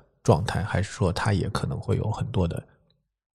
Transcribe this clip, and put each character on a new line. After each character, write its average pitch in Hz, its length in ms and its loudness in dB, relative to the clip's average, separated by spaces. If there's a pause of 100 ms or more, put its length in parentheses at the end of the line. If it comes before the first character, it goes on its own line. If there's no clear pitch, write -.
(220)
状 104 240 4
态， - 160 -2
还 - 180 0
是 95 120 -2
说 92 200 0
它 - 220 0
也 87 160 0
可 - 160 -4
能 - 140 -4
会 - 180 -2
有 110 140 -2
很 - 160 -4
多 92 200 0
的 - 160 -4 (720)